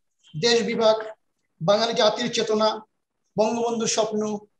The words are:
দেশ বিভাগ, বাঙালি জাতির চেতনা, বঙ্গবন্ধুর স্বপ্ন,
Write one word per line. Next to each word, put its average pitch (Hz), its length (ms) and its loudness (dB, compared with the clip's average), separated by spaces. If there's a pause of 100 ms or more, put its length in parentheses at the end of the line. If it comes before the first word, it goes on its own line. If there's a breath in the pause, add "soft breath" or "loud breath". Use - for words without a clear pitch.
(420)
দেশ 233 220 2
বিভাগ, 220 320 2 (640)
বাঙালি 214 320 2
জাতির 226 400 0
চেতনা, 214 480 0 (560)
বঙ্গবন্ধুর 233 500 -2
স্বপ্ন, 214 520 -2 (200)